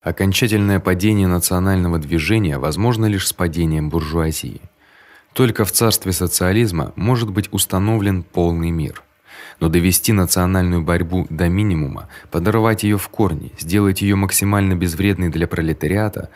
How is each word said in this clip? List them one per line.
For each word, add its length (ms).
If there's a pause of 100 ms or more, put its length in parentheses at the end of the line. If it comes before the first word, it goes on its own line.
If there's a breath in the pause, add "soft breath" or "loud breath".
Окончательное 760
падение 460
национального 720
движения 600
возможно 480
лишь 220
с 40
падением 580
буржуазии. 720 (720 soft breath)
Только 300
в 80
царстве 400
социализма 880
может 320
быть 240
установлен 680
полный 480
мир. 320 (600 loud breath)
Но 80
довести 420
национальную 720
борьбу 460
до 180
минимума, 600 (220 loud breath)
подорвать 520
ее 140
в 100
корне, 500
сделать 440
ее 160
максимально 580
безвредной 540
для 180
пролетариата, 880